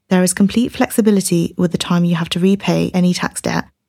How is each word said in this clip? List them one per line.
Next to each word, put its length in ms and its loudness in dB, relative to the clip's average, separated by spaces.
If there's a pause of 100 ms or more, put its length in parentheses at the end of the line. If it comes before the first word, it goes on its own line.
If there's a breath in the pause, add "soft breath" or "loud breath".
There 140 4
is 120 0
complete 380 0
flexibility 840 0
with 160 0
the 60 -2
time 260 0
you 120 0
have 140 -4
to 100 -4
repay 520 0
any 220 2
tax 260 -6
debt, 260 -4 (220)